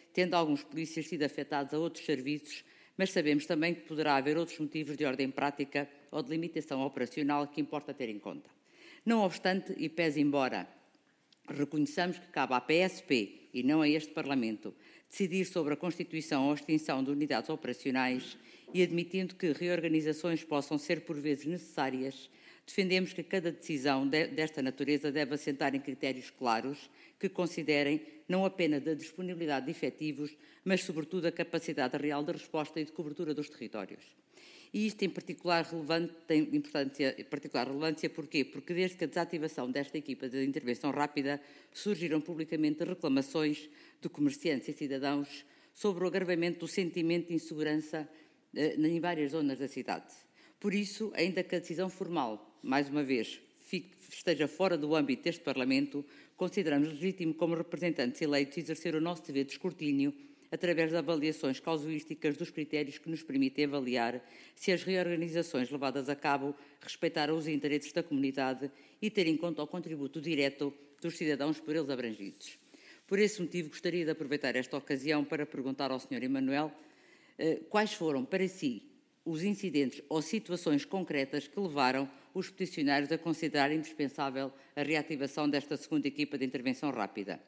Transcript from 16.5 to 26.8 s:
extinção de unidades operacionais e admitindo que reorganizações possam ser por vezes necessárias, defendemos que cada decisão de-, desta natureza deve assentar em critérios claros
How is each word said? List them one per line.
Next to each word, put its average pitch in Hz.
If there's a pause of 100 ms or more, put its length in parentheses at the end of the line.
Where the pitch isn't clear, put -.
extinção 151
de 135
unidades 143
operacionais 127 (340)
e 180
admitindo 170
que 165
reorganizações 160
possam 147
ser 156
por 151
vezes 139
necessárias, 135 (360)
defendemos 185
que 170
cada 175
decisão 139
de-, 151
desta 151
natureza 139
deve 143
assentar 139
em 135
critérios 131
claros 123 (300)